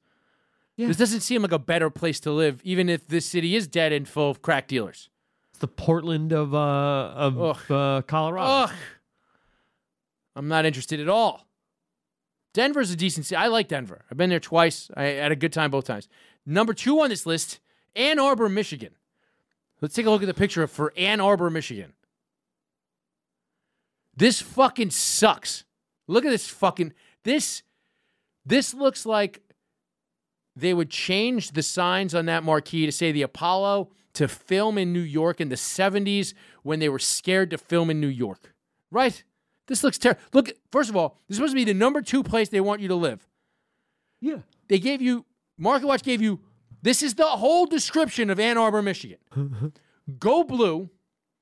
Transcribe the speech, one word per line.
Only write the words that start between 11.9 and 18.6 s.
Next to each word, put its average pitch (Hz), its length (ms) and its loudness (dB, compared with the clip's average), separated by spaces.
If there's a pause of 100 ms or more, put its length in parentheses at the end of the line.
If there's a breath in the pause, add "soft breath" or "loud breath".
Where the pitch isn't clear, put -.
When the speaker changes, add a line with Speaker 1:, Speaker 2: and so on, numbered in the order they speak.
Speaker 2:
Denver's 262 360 0
a 175 60 -4
decent 160 300 -2
city. 180 100 -6
I 196 120 2
like 226 200 0
Denver. 127 420 -8
I've 127 60 -12
been 180 140 2
there 170 100 2
twice. 165 560 2
I 143 80 -2
had 143 260 0
a 156 60 2
good 151 160 -2
time 156 180 0
both 135 140 -2
times. 107 240 -8 (380 soft breath)
Number 208 260 0
two 294 280 2
on 285 100 2
this 202 160 -6
list, 165 340 -4 (340)
Ann 294 240 2
Arbor, 269 300 2
Michigan. 190 460 -4 (840)